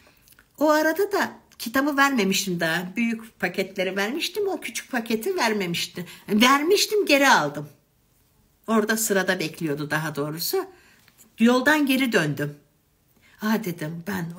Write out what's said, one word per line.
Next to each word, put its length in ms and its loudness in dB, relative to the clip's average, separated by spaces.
O 120 4
arada 420 2
da 260 -2
kitabı 380 0
vermemiştim 640 2
daha. 360 -2
Büyük 440 -4
paketleri 560 -4
vermiştim, 520 -2
o 120 -4
küçük 300 -12
paketi 460 -2
vermemişti. 720 -2
Vermiştim, 800 4
geri 220 4
aldım. 400 2
Orada 300 2
sırada 420 0
bekliyordu 520 -4
daha 260 -2
doğrusu. 500 -4
Yoldan 480 4
geri 260 0
döndüm. 440 -2
"Aa," 240 -2
dedim, 420 -8
"ben 320 -6